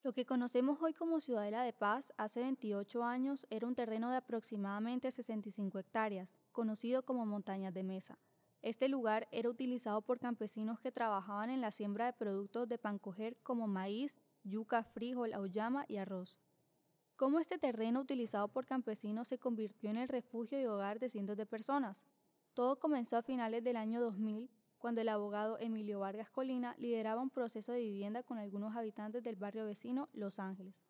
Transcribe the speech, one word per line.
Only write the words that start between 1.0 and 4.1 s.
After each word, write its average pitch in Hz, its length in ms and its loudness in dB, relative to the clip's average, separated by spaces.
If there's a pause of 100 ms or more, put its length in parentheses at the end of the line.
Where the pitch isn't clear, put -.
Ciudadela 220 420 2
de 233 120 0
Paz, 214 420 0
hace 214 240 -2
veintiocho 233 640 0
años, 254 460 0
era 220 160 -2
un 247 80 0
terreno 226 360 0